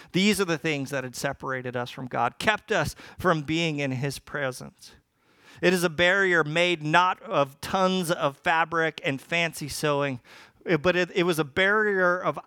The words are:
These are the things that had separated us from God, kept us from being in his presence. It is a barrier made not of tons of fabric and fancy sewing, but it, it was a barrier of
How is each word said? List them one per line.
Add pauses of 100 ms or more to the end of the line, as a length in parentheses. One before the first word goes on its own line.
(120)
These
are
the
things
that
had
separated
us
from
God,
kept
us (240)
from
being
in
his
presence. (680)
It
is
a
barrier
made
not
of
tons
of
fabric
and
fancy
sewing, (640)
but
it,
it
was
a
barrier
of